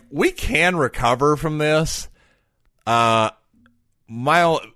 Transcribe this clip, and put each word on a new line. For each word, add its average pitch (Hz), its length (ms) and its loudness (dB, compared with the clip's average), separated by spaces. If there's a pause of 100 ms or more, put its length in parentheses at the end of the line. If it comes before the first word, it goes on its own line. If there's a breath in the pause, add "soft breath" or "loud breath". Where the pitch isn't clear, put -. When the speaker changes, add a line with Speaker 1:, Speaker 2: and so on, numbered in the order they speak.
(100)
Speaker 1:
we 254 220 0
can 180 440 0
recover 127 600 0
from 151 220 -6
this. 156 500 -2 (800)
Uh, 113 440 2 (840)
my 143 300 0
o-, 165 180 2
Speaker 2:
Yeah, 113 160 -16